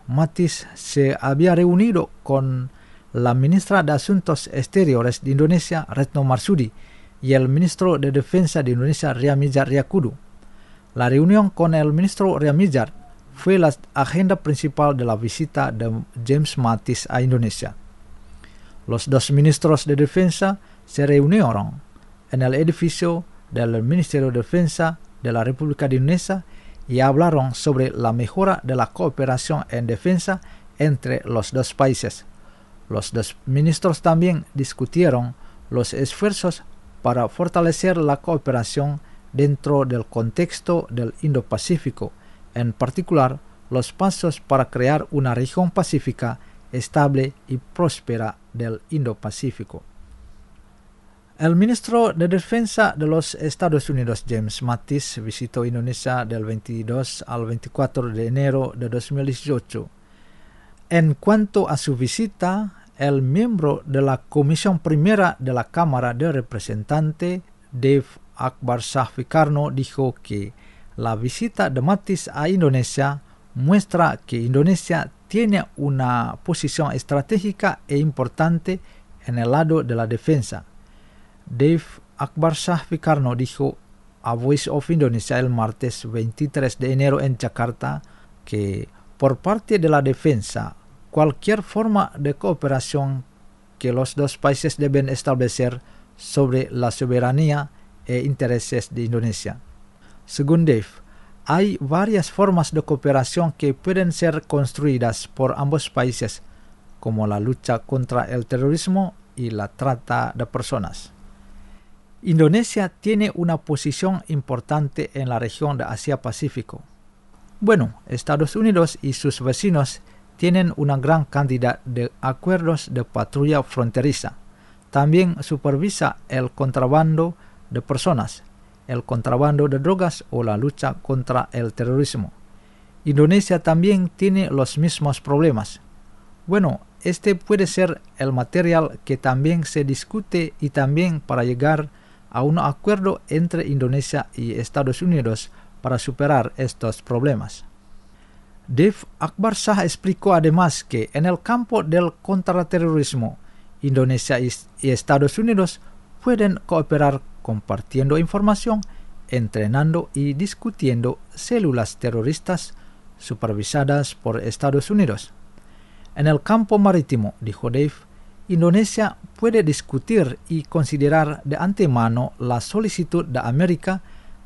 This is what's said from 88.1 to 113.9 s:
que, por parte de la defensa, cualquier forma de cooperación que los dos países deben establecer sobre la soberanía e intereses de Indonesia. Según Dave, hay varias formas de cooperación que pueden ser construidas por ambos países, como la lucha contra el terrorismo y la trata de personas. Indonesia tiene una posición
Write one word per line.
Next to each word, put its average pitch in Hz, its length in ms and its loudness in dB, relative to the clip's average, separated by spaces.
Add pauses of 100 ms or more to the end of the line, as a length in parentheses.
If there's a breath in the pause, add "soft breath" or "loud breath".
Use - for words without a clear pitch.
que, 104 440 -4 (300 soft breath)
por 131 180 2
parte 208 420 0
de 160 100 2
la 147 140 4
defensa, 123 720 -2 (360)
cualquier 156 520 0
forma 214 560 0
de 143 160 -2
cooperación 139 880 -4 (540)
que 123 140 -2
los 127 220 -2
dos 143 220 -2
países 143 400 0
deben 139 320 0
establecer 127 720 -2 (360 soft breath)
sobre 131 540 0
la 120 200 -2
soberanía 139 800 0 (340 soft breath)
e 123 160 -2
intereses 123 720 -2
de 120 100 -4
Indonesia. 113 540 -4 (720 soft breath)
Según 160 380 2
Dave, 113 180 2 (600 soft breath)
hay 190 340 0
varias 180 500 0
formas 185 420 2
de 156 100 0
cooperación 143 720 0
que 143 200 -2
pueden 180 400 -2
ser 156 300 0
construidas 131 840 -2
por 131 300 -2
ambos 143 320 -2
países, 123 540 -4 (580 soft breath)
como 110 260 -2
la 104 140 -2
lucha 123 380 -2
contra 127 460 -4
el 120 200 -4
terrorismo 165 720 0 (220)
y 120 120 -6
la 104 200 -6
trata 120 680 -2
de 120 100 -6
personas. - 720 -8 (1080 soft breath)
Indonesia 180 800 2
tiene 208 340 0
una 170 220 0
posición 160 720 -2